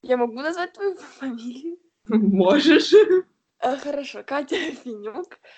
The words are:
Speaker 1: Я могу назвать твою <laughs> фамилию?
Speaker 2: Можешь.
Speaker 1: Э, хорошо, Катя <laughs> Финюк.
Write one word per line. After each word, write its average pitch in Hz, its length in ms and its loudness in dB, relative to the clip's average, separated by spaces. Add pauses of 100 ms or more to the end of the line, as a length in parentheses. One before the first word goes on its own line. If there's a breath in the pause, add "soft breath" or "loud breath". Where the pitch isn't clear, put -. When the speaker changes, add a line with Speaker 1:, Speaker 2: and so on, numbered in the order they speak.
Speaker 1:
Я 254 140 0
могу 240 160 -2
назвать 339 400 -8
твою 392 220 -6
<laughs> - 240 -20
фамилию? 262 600 -12 (280)
Speaker 2:
Можешь. 214 880 4
Speaker 1:
Э, 370 840 2
хорошо, 277 460 -10
Катя 285 320 -6
<laughs> 320 280 -8
Финюк. 220 560 -14 (180 soft breath)